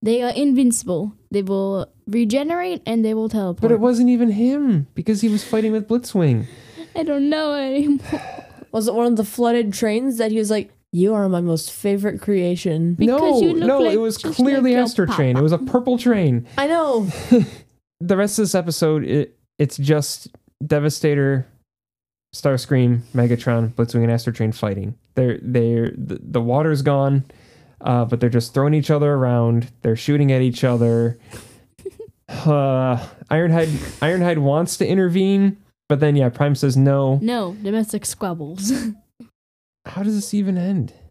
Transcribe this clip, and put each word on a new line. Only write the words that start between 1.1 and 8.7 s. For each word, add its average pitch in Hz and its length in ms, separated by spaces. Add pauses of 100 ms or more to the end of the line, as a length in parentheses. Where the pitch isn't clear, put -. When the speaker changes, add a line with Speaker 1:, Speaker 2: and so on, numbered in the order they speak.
Speaker 1:
They 202 140
will 196 500 (140)
regenerate 285 800
and 226 180
they 220 80
will 220 160
teleport. 190 320
Speaker 2:
But 233 100
it 226 80
wasn't 247 300
even 240 220
him, 233 640
because 202 260
he 226 80
was 208 140
fighting 220 280
with 214 160
Blitzwing. 165 600 (480)
Speaker 1:
I 330 80
don't 285 260
know 302 240
anymore. 285 460 (720)